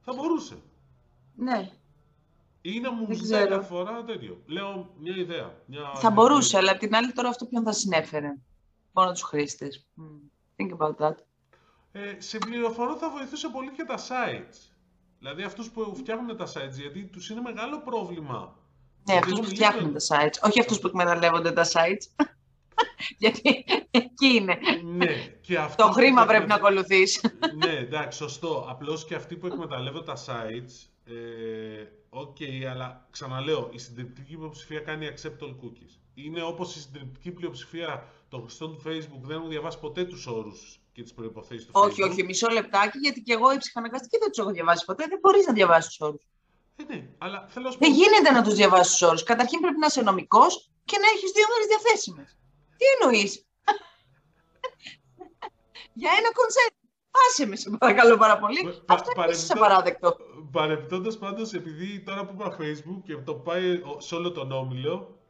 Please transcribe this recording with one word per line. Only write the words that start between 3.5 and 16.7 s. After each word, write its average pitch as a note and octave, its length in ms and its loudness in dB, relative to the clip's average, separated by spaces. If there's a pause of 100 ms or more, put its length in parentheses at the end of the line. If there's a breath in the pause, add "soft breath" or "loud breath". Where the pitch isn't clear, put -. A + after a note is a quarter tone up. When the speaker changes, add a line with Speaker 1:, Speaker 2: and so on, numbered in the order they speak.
Speaker 1:
κάθε F3+ 140 -14
φορά G#3+ 300 -8
τέτοιο. A#2 420 -14
Λέω F#3 520 -12
μια E3+ 180 -10
ιδέα. E3 380 -10 (120)
Μια C#3 140 -16
Speaker 2:
Θα C#3+ 180 -12
Speaker 1:
ιδέα. A3 120 4
Speaker 2:
μπορούσε, A#3+ 460 4
αλλά F#3+ 140 4
απ' F#3+ 80 0
την G#3+ 160 -4
άλλη A#3+ 180 0
τώρα B3 160 -2
αυτό A#3+ 160 -6
ποιον A#3 200 -4
θα G#3+ 80 -2
συνέφερε; D#3 640 -4 (560)
Μόνο F#3 200 2
τους F3+ 100 -10
χρήστες. C#3+ 720 -6
Μμμ. D#3+ 120 -20 (500)
Think F#3 220 -6
about D3+ 180 -2
that. D3+ 180 -2 (760)
Speaker 1:
Ε, G3+ 260 -12
σε G#3+ 200 -12
πληροφορώ, A#3 580 -4
θα D#4+ 140 -6
βοηθούσε C#4+ 380 -12
πολύ C4 220 -10
και - 140 -12
τα A3 140 -8
sites. G3 760 -6 (460)
Δηλαδή D3 240 -12
αυτούς A3 280 -10
που G#3+ 260 -8
φτιάχνουν A3+ 400 -8
τα E3+ 100 -10
sites, C3+ 340 -12